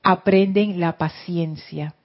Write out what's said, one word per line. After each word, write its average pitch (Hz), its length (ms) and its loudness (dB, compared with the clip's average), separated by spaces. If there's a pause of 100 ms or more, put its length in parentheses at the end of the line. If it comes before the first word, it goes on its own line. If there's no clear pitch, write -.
aprenden 190 760 2
la 165 180 -2
paciencia. 156 960 -6 (100)